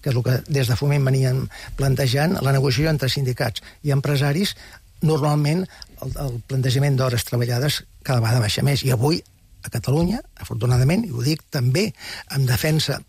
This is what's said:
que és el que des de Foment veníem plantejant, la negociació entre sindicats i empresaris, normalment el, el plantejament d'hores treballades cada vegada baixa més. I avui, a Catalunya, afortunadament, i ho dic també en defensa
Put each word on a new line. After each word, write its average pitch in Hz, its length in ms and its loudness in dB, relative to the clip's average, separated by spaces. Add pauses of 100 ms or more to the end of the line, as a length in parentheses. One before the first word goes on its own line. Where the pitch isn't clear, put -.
que - 100 -4
és 117 60 2
el 120 80 0
que 127 240 0
des 139 180 2
de 120 80 2
Foment 143 300 2
veníem 131 400 2 (320)
plantejant, 135 640 0
la 139 140 2
negociació 139 360 2
entre 135 180 0
sindicats 123 540 -2 (200)
i 143 120 0
empresaris, 143 600 0 (440)
normalment 151 640 2
el, - 480 -14
el 135 220 -6 (100)
plantejament 135 540 0
d'hores 123 260 0
treballades 123 560 -2 (240)
cada 127 160 2
vegada 113 220 2
baixa 101 180 -2
més. 139 240 0
I 131 80 2
avui, 147 300 0 (420)
a - 80 -12
Catalunya, 170 460 0 (180)
afortunadament, 127 720 0
i - 20 -8
ho 120 160 -4
dic 156 240 0
també 139 380 0 (500)
en 135 80 2
defensa 147 640 0